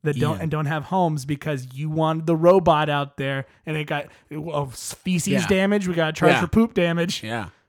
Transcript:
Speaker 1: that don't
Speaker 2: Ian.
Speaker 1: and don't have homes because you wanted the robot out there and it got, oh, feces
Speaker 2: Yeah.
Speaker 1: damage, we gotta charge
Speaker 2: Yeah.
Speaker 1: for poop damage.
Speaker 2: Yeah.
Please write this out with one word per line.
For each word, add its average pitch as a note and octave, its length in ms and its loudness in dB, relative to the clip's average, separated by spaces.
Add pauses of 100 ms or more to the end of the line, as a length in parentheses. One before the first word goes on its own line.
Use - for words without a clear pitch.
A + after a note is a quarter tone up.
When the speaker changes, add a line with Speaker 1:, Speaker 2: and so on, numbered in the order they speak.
Speaker 1:
that D3 140 -2
don't C#3+ 180 0
Speaker 2:
Ian. - 80 -8
Speaker 1:
and D#3 80 -2
don't D3+ 160 -2
have D3+ 180 -4
homes D#3+ 400 0
because C#3 480 -6
you D3+ 160 -8
wanted D#3+ 380 0
the E3 100 4
robot E3 520 6
out C#3+ 280 -4
there C3+ 280 -4 (200)
and D#3 100 -4
it D3+ 120 -4
got, D3 180 -6 (260)
oh, D3+ 360 -6
feces - 600 -4
Speaker 2:
Yeah. F3 200 0
Speaker 1:
damage, G3 380 2
we F3+ 100 -2
gotta D#3 180 0
charge E3 200 4
Speaker 2:
Yeah. B2 60 4
Speaker 1:
for E3 80 0
poop A3+ 260 4
damage. E3+ 480 0
Speaker 2:
Yeah. A2 260 -6 (220)